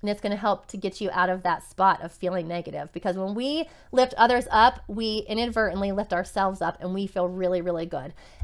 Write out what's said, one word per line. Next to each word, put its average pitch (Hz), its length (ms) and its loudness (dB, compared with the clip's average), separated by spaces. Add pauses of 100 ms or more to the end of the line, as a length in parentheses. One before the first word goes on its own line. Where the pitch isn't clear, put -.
and 208 80 -2
it's 208 100 -4
gonna 202 160 -2
help 202 300 0
to - 100 -14
get 208 240 -4
you 202 100 -2
out 185 200 2
of 185 120 -2
that 170 200 0
spot - 400 2
of 170 100 -10
feeling 180 340 -4
negative. 165 460 -8
Because 180 240 -4
when 190 180 -4
we 285 320 -2 (260)
lift 254 260 4
others 240 320 6
up, 233 380 6
we 214 380 -4
inadvertently 214 640 0
lift 202 220 -2
ourselves 190 480 0
up 170 200 -2
and 180 120 -6
we 196 140 -2
feel 180 220 -2
really, 185 340 0
really 170 240 -2
good. 175 260 -8 (320)